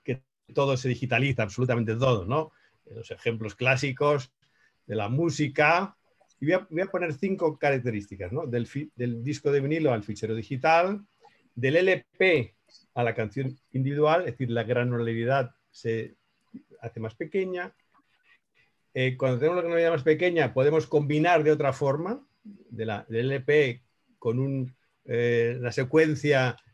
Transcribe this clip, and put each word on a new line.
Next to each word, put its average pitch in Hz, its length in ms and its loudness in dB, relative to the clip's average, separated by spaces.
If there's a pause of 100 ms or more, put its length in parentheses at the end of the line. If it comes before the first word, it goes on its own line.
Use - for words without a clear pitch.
que 127 200 -6 (300)
todo 139 240 2
se 131 120 -4
digitaliza, 123 560 0
absolutamente 117 500 -2
todo, 117 300 2
¿no? 151 260 -2 (400)
Los 113 220 -14
ejemplos 110 420 -6
clásicos 135 800 0 (540)
de 107 100 -6
la 104 120 -4
música. 156 880 0 (440)
Y 135 60 -6
voy 165 80 2
a, 185 140 0
voy 160 120 -4
a 190 60 -2
poner 175 260 -4
cinco 180 440 -2
características, 107 760 -2
¿no? 156 160 -4
Del 120 180 -2
fi-, 143 300 -10
del 120 260 -4
disco 139 300 -2
de 143 80 2
vinilo 147 320 2
al 107 100 -2
fichero 110 320 -6
digital, 165 680 2 (500)
del 131 220 2
L 180 300 2 (120)
P 165 360 2 (400)
a 123 100 0
la 113 100 0
canción 127 420 -4 (160)
individual, 147 500 2
es 170 100 -6
decir, 127 180 -6
la 113 140 -2
granularidad 120 880 -2 (160)
se 113 460 -6 (640)
hace 120 180 -14
más 110 160 -8
pequeña. 185 580 -6 (1200)
Eh, 131 240 -2
cuando 131 220 0
tenemos 160 180 0
la 175 60 -2
granularidad 170 300 2
más 151 100 0
pequeña, 156 500 2
podemos 151 360 2
combinar 151 560 2
de 151 80 6
otra 143 200 0
forma 156 540 -4 (160)
de 110 440 -10
la, 104 220 -6
del 117 220 -2
L 139 100 -2
P 143 420 2 (360)
con 120 220 -2
un, 135 340 -4 (300)
eh, 120 560 0
la 120 100 -4
secuencia 139 840 2 (180)